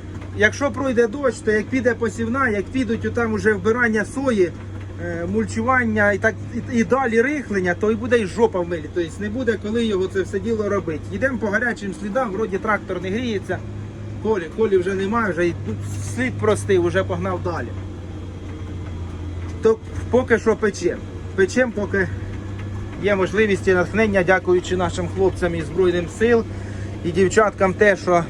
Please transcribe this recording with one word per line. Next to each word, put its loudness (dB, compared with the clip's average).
Якщо 2
пройде 2
дощ, -2
то -2
як 2
піде 2
посівна, 0
як 0
підуть -2
отам 0
уже 2
вбирання 2
сої, 2
е, -4
мульчування 2
і 0
так, 2
і, -2
і 4
далі 4
рихлення, 0
то 4
й 2
буде 2
й 0
жопа 2
в -2
милі. -4
Тобто -2
не -4
буде 0
коли 0
його 0
це -2
все -4
діло -2
робити. -2
Йдемо -2
по -2
гарячим -2
слідам, -2
вроді -2
трактор -2
не -6
гріється. -4
Колі, 0
Колі 4
вже 0
немає, 0
вже 0
й 0
слід -2
простив, 2
вже 2
погнав -4
далі. -4
То 4
поки 4
що 2
печем. -2
Печем, 2
поки -2
є 2
можливість 2
і 6
натхнення, 2
дякуючи 4
нашим 0
хлопцям 2
із -4
Збройним 2
сил 4
і -2
дівчаткам 4
те, 6
що 2